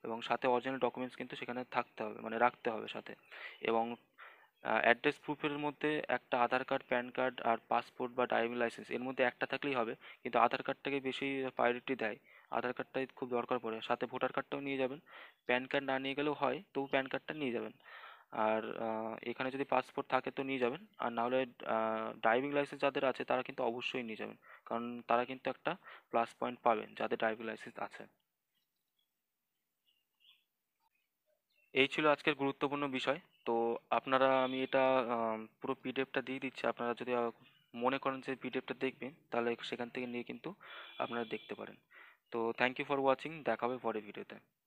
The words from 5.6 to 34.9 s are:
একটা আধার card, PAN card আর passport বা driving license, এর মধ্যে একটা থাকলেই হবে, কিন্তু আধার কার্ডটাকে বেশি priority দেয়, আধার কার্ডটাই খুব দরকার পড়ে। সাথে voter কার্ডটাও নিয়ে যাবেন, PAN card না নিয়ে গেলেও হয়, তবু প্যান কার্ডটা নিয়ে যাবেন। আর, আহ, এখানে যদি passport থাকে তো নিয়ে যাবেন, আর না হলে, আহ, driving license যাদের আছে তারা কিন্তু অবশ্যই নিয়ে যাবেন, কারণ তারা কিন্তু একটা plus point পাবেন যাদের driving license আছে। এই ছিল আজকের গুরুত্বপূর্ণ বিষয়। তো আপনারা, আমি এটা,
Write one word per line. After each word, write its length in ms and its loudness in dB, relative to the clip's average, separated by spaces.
একটা 340 0
আধার 220 2
card, 240 -2
PAN 220 0
card 300 0
আর 180 4
passport 460 -2
বা 120 4
driving 300 2
license, 340 -2
এর 100 -2
মধ্যে 240 0
একটা 220 0
থাকলেই 280 -2
হবে, 200 0
কিন্তু 160 2
আধার 240 6
কার্ডটাকে 380 -2
বেশি 440 -2
priority 400 2
দেয়, 200 -2
আধার 220 -2
কার্ডটাই 340 -4
খুব 140 -6
দরকার 280 0
পড়ে। 220 -4
সাথে 260 0
voter 260 -2
কার্ডটাও 280 -4
নিয়ে 160 -4
যাবেন, 220 0
PAN 200 2
card 200 0
না 120 0
নিয়ে 160 -2
গেলেও 180 0
হয়, 300 0
তবু 120 -2
প্যান 200 0
কার্ডটা 280 -6
নিয়ে 180 -2
যাবেন। 200 -4
আর, 300 2
আহ, 440 -4
এখানে 280 -4
যদি 140 -2
passport 440 0
থাকে 220 2
তো 120 -6
নিয়ে 160 -2
যাবেন, 280 0
আর 140 0
না 100 0
হলে, 160 2
আহ, 420 0
driving 320 4
license 300 0
যাদের 220 2
আছে 200 0
তারা 180 2
কিন্তু 200 -4
অবশ্যই 400 -2
নিয়ে 140 -6
যাবেন, 200 -8
কারণ 420 -4
তারা 180 4
কিন্তু 260 -6
একটা 220 -4
plus 260 4
point 280 -4
পাবেন 320 4
যাদের 240 -2
driving 280 0
license 320 -10
আছে। 240 -8
এই 140 6
ছিল 180 0
আজকের 280 4
গুরুত্বপূর্ণ 540 0
বিষয়। 320 0
তো 100 2
আপনারা, 540 4
আমি 180 -2
এটা, 200 4